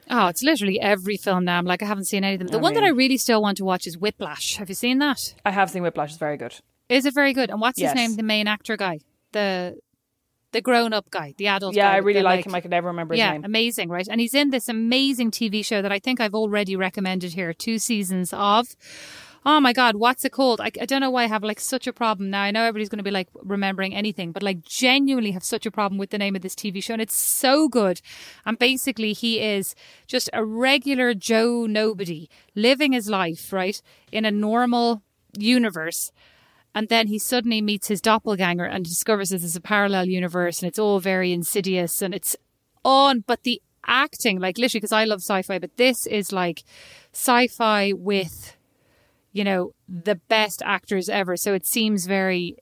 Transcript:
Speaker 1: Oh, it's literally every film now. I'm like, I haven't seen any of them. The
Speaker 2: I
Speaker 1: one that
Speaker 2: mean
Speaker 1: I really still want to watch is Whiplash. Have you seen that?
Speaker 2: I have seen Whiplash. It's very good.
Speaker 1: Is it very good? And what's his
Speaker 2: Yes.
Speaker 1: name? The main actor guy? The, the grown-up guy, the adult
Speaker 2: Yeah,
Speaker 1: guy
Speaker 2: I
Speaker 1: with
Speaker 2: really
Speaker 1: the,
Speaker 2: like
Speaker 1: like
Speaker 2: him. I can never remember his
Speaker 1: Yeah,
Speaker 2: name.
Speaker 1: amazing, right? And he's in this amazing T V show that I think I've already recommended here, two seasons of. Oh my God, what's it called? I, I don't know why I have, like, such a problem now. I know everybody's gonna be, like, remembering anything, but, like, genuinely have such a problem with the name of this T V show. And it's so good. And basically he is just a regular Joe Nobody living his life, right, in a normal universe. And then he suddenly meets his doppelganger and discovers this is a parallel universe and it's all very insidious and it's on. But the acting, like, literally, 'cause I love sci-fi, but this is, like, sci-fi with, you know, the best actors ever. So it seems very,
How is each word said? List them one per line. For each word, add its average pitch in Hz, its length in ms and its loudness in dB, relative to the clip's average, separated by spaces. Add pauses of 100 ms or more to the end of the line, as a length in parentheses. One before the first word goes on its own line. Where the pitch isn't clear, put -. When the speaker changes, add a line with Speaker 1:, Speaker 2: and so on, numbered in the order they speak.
Speaker 1:
Oh, 226 180 2
it's 175 160 -2
literally 208 380 2
every 202 340 0
film 185 300 0
now. 175 140 0
I'm 175 60 -2
like, 180 180 0
I - 20 -4
haven't 202 200 -4
seen 196 180 -2
any 196 100 0
of 185 60 -6
them. 180 80 -6
The 214 100 -2
Speaker 2:
I 240 40 0
Speaker 1:
one 349 120 2
that 440 80 2
Speaker 2:
mean 403 80 6
Speaker 1:
I 294 60 2
really 262 220 4
still 220 240 2
want 202 160 0
to 196 80 -6
watch 185 200 0
is 170 140 -12
Whiplash. 175 580 -4
Have 202 100 -10
you 190 80 -10
seen 254 220 0
that? 285 380 0 (100)
Speaker 2:
I 202 60 2
have 190 180 2
seen 185 140 -4
Whiplash. 160 260 -2
It's 156 80 -16
very 147 200 -4
good. 120 180 -10 (340)
Speaker 1:
Is 254 160 4
it 285 80 2
very 277 200 2
good? 240 180 0
And 214 100 -4
what's 247 180 0
his - 40 -2 (100)
Speaker 2:
Yes. - 20 0
Speaker 1:
name? 233 200 0
The 220 80 -4
main 214 240 0
actor 214 300 -4
guy? 180 200 -2 (340)
The, 190 460 -2 (760)
the 220 80 0
grown-up 233 500 0
guy, 151 260 -8
the 196 100 -2
adult 196 280 0
Speaker 2:
Yeah, 202 120 6
Speaker 1:
guy 196 100 6
Speaker 2:
I - 20 6
Speaker 1:
with 196 80 2
Speaker 2:
really 202 140 4
Speaker 1:
the, - 40 4
Speaker 2:
like 180 140 6
Speaker 1:
like 175 80 -6
Speaker 2:
him. 185 80 -4
I 180 60 -2
can 175 100 -8
never 175 160 0
remember 170 260 -4
his 165 60 2
Speaker 1:
Yeah, 208 140 4
Speaker 2:
name. 151 120 -8
Speaker 1:
amazing, 220 440 -2
right? 175 200 -4
And 226 100 -2
he's 233 140 0
in 285 160 4
this 254 200 -2
amazing 240 600 2
T 226 180 -2
V 214 120 -2
show 202 220 -2
that 196 80 0
I 202 80 -2
think 254 200 -2
I've 214 160 0
already 208 400 0
recommended 185 580 -2
here, 170 200 -4
two 226 240 -4
seasons 190 560 -2
of. 208 420 2 (680)
Oh 302 160 6
my 254 140 4
God, 240 220 4
what's 240 280 2
it 262 100 0
called? 247 280 2
I, 214 80 -2 (100)
I 247 60 -2
don't 269 160 0
know 269 80 0
why 247 140 2
I 233 40 0
have, 214 160 -2
like, 214 160 -4
such - 280 -4
a 247 60 -6
problem 208 360 -2
now. 196 140 -2
I 202 80 0
know 220 100 0
everybody's 214 280 0
gonna 214 120 -6
be, 196 80 -4
like, 190 180 -2 (140)
remembering 190 540 -2
anything, 202 360 -4
but, 190 120 -6
like, 190 180 -2
genuinely 254 720 2
have 180 120 -6
such - 220 -4
a 220 60 -4
problem 202 260 -2
with 196 140 -4
the 208 80 -4
name 196 160 -2
of 185 80 -8
this 185 100 -8
T - 160 -8
V 190 100 -6
show. 226 140 -6
And 226 80 -4
it's 226 140 -4
so 285 520 2
good. 208 340 2 (440)
And 220 140 -4
basically 247 540 0
he 226 260 -2
is 202 340 -2 (320)
just - 280 -4
a 226 120 -2
regular 254 720 2
Joe 226 500 0
Nobody 202 640 -2 (240)
living 254 380 2
his 226 180 0
life, 180 420 -2
right, 190 300 -4 (300)
in 220 140 -2
a 214 60 0
normal 233 720 2 (340)
universe. 208 760 0 (640)
And 214 140 -2
then 226 180 4
he 208 100 -2
suddenly 233 440 0
meets 208 260 -2
his 208 120 0
doppelganger 190 640 2
and 185 200 -4
discovers 190 460 0
this 180 120 -4
is 170 120 -6
a 180 60 -8
parallel 202 460 2
universe 180 540 0
and 180 60 -2
it's 170 120 -6
all 208 200 4
very 185 340 2
insidious 180 720 0
and 190 100 -2
it's - 220 -4 (500)
on. 269 400 6
But 233 160 -2
the 240 180 -2 (280)
acting, 240 520 0
like, 185 200 -2
literally, 233 220 0
'cause 202 100 -4
I 214 140 4
love 208 160 -2
sci-fi, 190 360 -2
but 175 200 -10
this 247 280 4
is, 208 260 -4
like, 180 320 -2 (500)
sci-fi 220 800 2
with, 185 600 -4 (800)
you 202 100 -2
know, 185 300 -2 (140)
the 185 280 -2
best 214 480 -2
actors 190 460 -2
ever. 190 280 -2
So 202 160 -2
it 190 120 -2
seems 214 400 0
very, 185 560 0